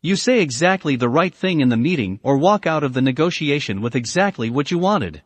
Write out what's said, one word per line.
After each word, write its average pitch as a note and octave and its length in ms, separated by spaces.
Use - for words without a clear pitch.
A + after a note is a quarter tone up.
You F#3 160
say B3 240
exactly D#3 560
the A#2+ 120
right A#2 240
thing F3 280
in B2+ 80
the A#2 80
meeting A#2 460
or C#3 140
walk F#3+ 300
out D#3 160
of C3 100
the B2+ 80
negotiation C#3 800
with A#2 140
exactly C3 540
what C#3+ 200
you F3 80
wanted. E3 480